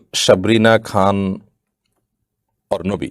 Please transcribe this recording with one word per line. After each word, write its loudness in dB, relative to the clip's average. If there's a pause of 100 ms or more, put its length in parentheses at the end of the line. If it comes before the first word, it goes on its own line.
(140)
সাবরিনা 2
খান -2 (1300)
অর্ণবী -6